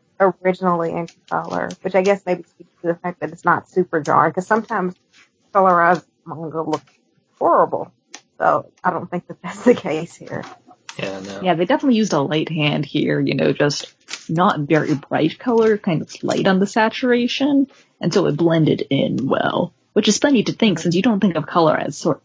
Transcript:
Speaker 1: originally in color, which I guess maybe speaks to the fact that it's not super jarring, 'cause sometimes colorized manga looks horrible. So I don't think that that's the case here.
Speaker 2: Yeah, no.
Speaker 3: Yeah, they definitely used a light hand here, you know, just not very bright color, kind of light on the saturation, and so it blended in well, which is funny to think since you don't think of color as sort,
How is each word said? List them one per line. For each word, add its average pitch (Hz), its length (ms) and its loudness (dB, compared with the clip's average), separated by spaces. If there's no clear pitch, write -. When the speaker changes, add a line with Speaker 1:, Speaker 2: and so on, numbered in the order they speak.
Speaker 1:
originally 185 760 0
in 170 160 -6
color, 170 400 -4
which 185 120 -6
I 190 60 4
guess 196 240 0
maybe 180 200 -4
speaks - 260 -20
to 180 80 -8
the 170 60 0
fact 175 260 -10
that 160 100 -8
it's 165 140 -20
not 165 240 2
super 180 320 0
jarring, 147 320 2
'cause 185 140 -6
sometimes 214 480 -2
colorized 175 500 4
manga 160 380 -8
looks 151 220 -4
horrible. 262 540 0
So 151 320 0
I 185 80 0
don't 170 200 -8
think 175 160 -8
that - 160 -20
that's 185 220 -14
the 240 100 6
case 160 400 -6
here. - 280 -12
Speaker 2:
Yeah, 190 220 -8
no. 190 220 -12
Speaker 3:
Yeah, 185 120 2
they 175 120 0
definitely 285 320 2
used 208 160 0
a 151 60 2
light 151 280 -2
hand 151 380 -2
here, 147 340 0
you 135 140 0
know, 147 180 2
just 147 400 -2
not 170 300 0
very 151 340 0
bright 139 440 -4
color, 226 380 2
kind 175 240 -2
of 117 100 -12
light - 240 -2
on 190 120 2
the 196 80 2
saturation, 247 1000 0
and 175 140 -2
so 185 120 4
it 151 120 0
blended 165 500 2
in - 400 -2
well, - 460 -2
which 208 160 2
is 208 80 2
funny 277 280 2
to - 100 -2
think 208 240 2
since 170 160 -2
you 190 80 0
don't 214 180 0
think 185 160 0
of 151 100 -4
color 165 300 2
as - 220 -6
sort, - 260 -4